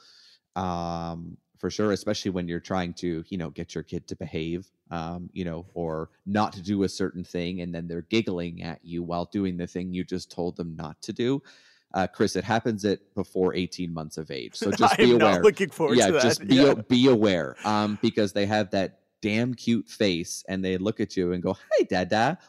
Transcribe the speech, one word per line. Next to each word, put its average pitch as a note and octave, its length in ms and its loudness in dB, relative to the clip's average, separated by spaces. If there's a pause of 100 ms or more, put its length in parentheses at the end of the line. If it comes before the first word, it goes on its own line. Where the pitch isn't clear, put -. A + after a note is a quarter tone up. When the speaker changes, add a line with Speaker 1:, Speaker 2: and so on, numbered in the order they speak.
(540)
Speaker 1:
Um, E2+ 840 -4 (200)
for F#2 120 -4
sure, G#2 200 0
especially G#2 400 -2
when F2+ 160 -2
you're E2+ 140 -4
trying F2+ 340 -4
to, E2 320 -4
you G2 100 -8
know, E2 140 -6
get E2+ 240 -12
your D#2+ 80 -6
kid - 240 -10
to - 80 -10
behave, E2+ 560 -6 (220)
um, E2+ 400 -8
you F#2 120 -6
know, E2+ 300 -8
or E2 360 -6 (140)
not G#2 280 0
to F#2+ 100 -14
do G2 220 0
a F#2 40 2
certain F2+ 360 -4
thing, F2 380 -6
and F2 120 -8
then E2+ 140 -8
they're E2+ 140 -6
giggling F2 600 -2
at E2+ 220 -10
you E2+ 180 -8
while E2+ 220 -4
doing F#2+ 320 -2
the F2 100 -4
thing F2+ 260 -6
you F2+ 120 -4
just F2+ 260 -8
told F2 260 -6
them E2+ 200 -8
not D#2+ 260 -12
to A2 100 -8
do. B2+ 300 -2 (520)
Uh, F#2 120 2
Chris, - 300 0
it F2+ 80 -2
happens A2 400 -2
at - 300 -2
before F#2 400 -2
eighteen F2+ 380 -6
months D#2+ 260 -8
of D#2 120 -10
age. B1+ 260 -10
So - 160 -2
Speaker 2:
<laughs> - 0 -
Speaker 1:
just G3 260 4
Speaker 2:
I - 20 2
Speaker 1:
be B2 100 8
Speaker 2:
am A#2+ 80 8
not G2+ 200 6
Speaker 1:
aware. F2 40 4
Speaker 2:
looking F#3 280 4
forward D3+ 260 0
Speaker 1:
Yeah, A#2+ 60 8
Speaker 2:
to F3+ 100 6
that. B2+ 260 4
Speaker 1:
just - 80 -10
be C3+ 200 8
Speaker 2:
Yeah. C#3 60 8
Speaker 1:
a-, - 40 4
be B2 320 4
aware, G2 560 4
um, G#2 380 0
because A2 320 2
they G2+ 120 2
have G#2+ 240 0
that F#2+ 300 -2 (200)
damn A2+ 340 -2
cute A#2 340 -2
face F2 600 -2
and F#2+ 160 -4
they F#2 140 0
look G#2 220 -2
at G2+ 160 -4
you F2+ 160 0
and F2+ 100 -2
go, F#2 120 -2
"Hi, - 300 0
Dada," G#2+ 540 0 (100)